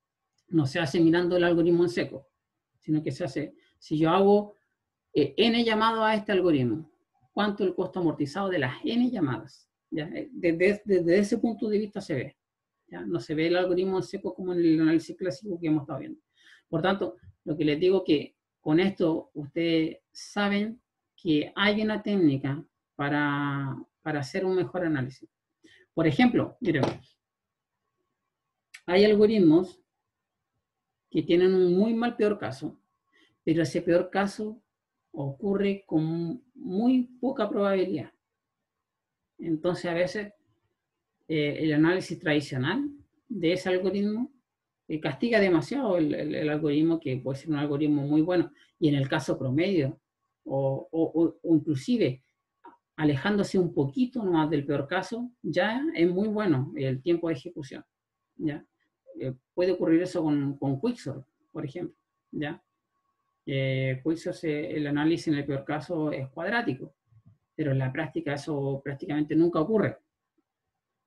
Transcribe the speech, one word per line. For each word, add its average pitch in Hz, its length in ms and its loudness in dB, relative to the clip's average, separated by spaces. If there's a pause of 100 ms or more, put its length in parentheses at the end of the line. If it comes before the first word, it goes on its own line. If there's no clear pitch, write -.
(480)
No 156 180 2
se 170 140 -2
hace 165 180 0
mirando 175 380 4
el 175 80 4
algoritmo 170 400 4
en 175 60 2
seco, - 360 -6 (540)
sino 156 200 0
que 151 120 -6
se 135 120 -6
hace, 147 300 -6 (240)
si - 180 -6
yo 160 140 4
hago, 202 460 4 (580)
eh, 147 220 2
n 233 260 2
llamados 226 380 2
a 220 140 2
este 214 180 -4
algoritmo, 156 580 0 (420)
¿cuánto 208 300 -2
el 180 140 0
costo 185 240 -4
amortizado 156 480 -2
de 180 100 -2
las 127 160 -2 (100)
n 247 240 0
llamadas? 143 600 -6 (240)
¿Ya? 151 160 -6
Eh, - 240 -10
desde, 180 520 2
desde 180 340 2
ese 208 200 0
punto 220 300 -2
de 208 100 0
vista 208 220 -6
se 170 140 -8
ve, 135 220 -6 (520)
¿ya? 175 140 -14
No 175 180 -4
se 156 160 -6
ve 156 100 0
el 175 100 2
algoritmo 180 420 0
en 175 40 -2
seco 190 320 -8
como 185 180 -6
en 175 60 -2
el 160 220 4
análisis 160 360 2
clásico 180 440 -6
que 170 80 -4
hemos 151 140 2
estado 139 180 -10
viendo. 127 200 -14 (480)
Por 156 140 -2
tanto, 196 340 -2 (280)
lo 156 120 -4
que 165 80 -2
les 147 140 2
digo 185 240 2
que 147 320 0 (260)
con 156 200 2
esto 180 540 0
ustedes 160 640 -2 (120)
saben 208 720 -2 (420)
que 151 320 0
hay 208 280 2
una 214 200 -2
técnica 147 640 2 (320)
para, 143 800 -2 (260)
para 151 180 -4
hacer 185 240 -4
un 185 120 0
mejor 180 280 -2
análisis. 131 440 -4 (640)
Por 160 140 2
ejemplo, 160 540 4
miren, 151 240 2 (2000)
hay 185 180 6
algoritmos 208 800 6 (1300)
que 160 120 -2
tienen 185 320 4
un 180 220 4
muy 220 180 4
mal 233 220 -2
peor 208 220 0
caso, - 420 -10 (640)
pero 165 180 2
ese 160 200 -2
peor 175 280 2
caso 208 520 -4 (500)
ocurre 196 760 -2
con 165 560 -2 (120)
muy 240 480 0 (180)
poca 220 300 -2
probabilidad. 190 600 -2 (1300)
Entonces, 170 480 -4
a 170 80 -2
veces, 190 380 -4 (960)
eh, 147 320 -2
el 156 120 0
análisis 160 460 2
tradicional 151 720 -2 (400)
de 170 260 0
ese 185 140 -4
algoritmo, 202 640 -2 (560)
eh, 156 120 -6
castiga 214 400 0
demasiado 190 580 2
el, 151 160 0
el, 151 200 -6
el 151 140 -4
algoritmo, 156 500 0
que 131 200 -4
puede 131 200 -6
ser 165 120 -12
un 151 60 0
algoritmo 147 460 0
muy 151 200 2
bueno, 175 300 0 (260)
y 160 100 2
en 143 60 4
el 135 140 0
caso 156 300 -2
promedio, 147 640 0 (440)
o, 135 460 -4
o, 165 120 0
o, 160 400 0
o 170 120 2
inclusive 151 680 0 (720)
alejándose 170 640 0
un 175 140 0
poquito 233 500 -2
nomás 170 280 2
del 139 160 -2
peor 139 200 -2
caso, 226 440 -6 (120)
ya 202 400 -2 (120)
es 170 160 4
muy 190 180 0
bueno 180 480 0
el 135 240 -2
tiempo 170 280 0
de 160 60 -2
ejecución, 147 500 -12 (520)
¿ya? 151 280 -6 (540)
Eh, 131 160 -6 (200)
puede 180 180 2
ocurrir 170 300 2
eso 175 200 -4
con, 143 360 0
con 135 220 -2
Quicksort, 143 460 -6 (240)
por 147 140 -8
ejemplo, 156 320 -10 (340)
¿ya? - 320 -8 (840)
Eh, 131 580 -2
Quicksort, 160 320 -4
se, 151 400 -6
el 151 100 -2
análisis 151 420 0
en 156 60 2
el 139 120 -2
peor 139 180 -4
caso 151 480 -4
es 135 160 -6
cuadrático, 170 640 -4 (600)
pero 147 180 -2
en 135 60 0
la 131 140 -2
práctica 156 420 -6
eso 139 500 -4
prácticamente 151 500 -4
nunca 170 260 4
ocurre, 147 380 0 (1080)